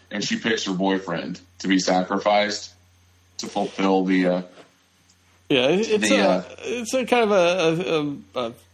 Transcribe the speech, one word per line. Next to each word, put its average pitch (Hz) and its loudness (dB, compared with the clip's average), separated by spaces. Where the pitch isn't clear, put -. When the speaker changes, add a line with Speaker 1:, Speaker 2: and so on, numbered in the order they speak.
Speaker 1:
and 101 -6
she 110 -2
picks 113 -2
her 98 -2
boyfriend 90 -2
to - -8
be 95 4
sacrificed 98 0
to - -10
fulfill 95 0
the, 92 2
uh, 90 0
Speaker 2:
Yeah, 131 4
it, 202 0
it's 214 0
Speaker 1:
the, - 4
Speaker 2:
a, 196 2
Speaker 1:
uh, - 0
Speaker 2:
it's 233 -8
a 254 0
kind 240 2
of 208 2
a, 165 0
a, - -2
a, 117 -6